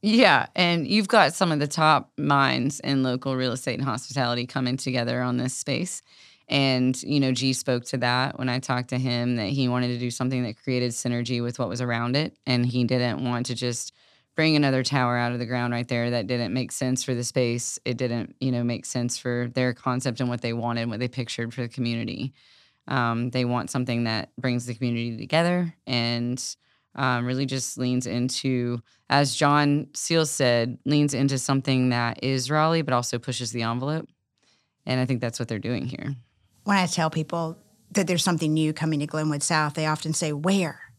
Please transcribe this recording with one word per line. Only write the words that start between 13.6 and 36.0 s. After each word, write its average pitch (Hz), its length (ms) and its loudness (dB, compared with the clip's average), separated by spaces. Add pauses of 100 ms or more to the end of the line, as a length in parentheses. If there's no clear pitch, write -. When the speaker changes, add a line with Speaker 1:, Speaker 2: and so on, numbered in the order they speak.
Speaker 1:
bring 156 220 4
another 135 260 4
tower 123 360 0
out 120 140 0
of 120 60 -4
the 120 80 -4
ground 120 280 -2
right 120 140 -4
there. 120 220 0
That 120 160 -2
didn't 120 280 -2
make 127 180 -2
sense 127 320 -2
for 131 100 -2
the 120 100 -4
space. 120 600 -2
It 123 140 -2
didn't, 117 420 -4
you 131 100 0
know, 120 140 0
make 120 220 -4
sense 120 320 -4
for 120 360 -4
their 127 200 0
concept 123 460 -2
and 123 100 0
what 120 100 -4
they 117 140 -2
wanted, 117 340 -2
what 110 120 -4
they 123 80 -2
pictured 120 440 -6
for - 80 -8
the 120 80 -4
community. 117 640 -4 (540)
Um, 120 440 0
they 123 160 0
want 123 240 -2
something 123 340 -2
that 110 320 -4
brings 123 300 -2
the 123 80 -6
community 117 420 -2
together 170 580 0 (120)
and, 120 580 -2 (500)
um, 127 300 0
really 127 220 -2
just 127 320 -4
leans 123 280 0
into, 123 760 -2 (260)
as 139 260 4
John 147 600 4
Seals 160 360 0
said, 120 540 2
leans 147 300 2
into 135 240 2
something 131 500 2
that 120 340 0
is 131 280 0
Raleigh, 160 320 2
but 135 100 0
also 123 260 0
pushes 120 340 -4
the 117 100 -4
envelope. 127 440 -2 (800)
And 127 160 0
I 127 60 2
think 123 160 0
that's 117 160 -4
what 117 100 -6
they're 110 100 -4
doing 117 280 -4
here. 131 280 -8 (500)